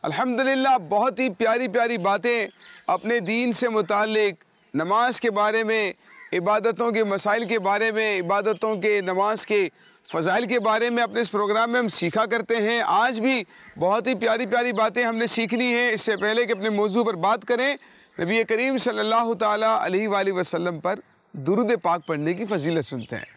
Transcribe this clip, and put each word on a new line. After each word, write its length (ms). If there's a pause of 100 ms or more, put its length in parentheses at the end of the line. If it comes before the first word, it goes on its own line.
अल्हम्दुलिल्लाह, 760
बहुत 400
ही 120
प्यारी 360
प्यारी 320
बातें 480 (420)
अपने 320
दीन 300
से 180
मुताल्लिक, 680 (360)
नमाज 460
के 120
बारे 320
में, 300 (400)
इबादतों 580
के 120
मसाइल 420
के 140
बारे 320
में, 260
इबादतों 600
के, 240
नमाज 440
के 220 (400)
फ़ज़ाइल 380
के 140
बारे 300
में 140
अपने 180
इस 80
प्रोग्राम 400
में 100
हम 100
सीखा 360
करते 320
हैं। 240
आज 380
भी 260 (320)
बहुत 300
ही 80
प्यारी 300
प्यारी 280
बातें 300
हमने 240
सीख 260
ली 180
हैं। 200
इससे 260
पहले 280
कि 60
अपने 200
मौजू 320
पर 140
बात 260
करें, 340 (400)
नबी 260
करीम 360
सल्लल्लाहु 560
ताला 400
अलैहि 320
वाली 260
वसल्लम 460
पर 220 (320)
दुरूद 500
पाक 240
पढ़ने 260
की 120
फजीलत 400
सुनते 300
हैं। 220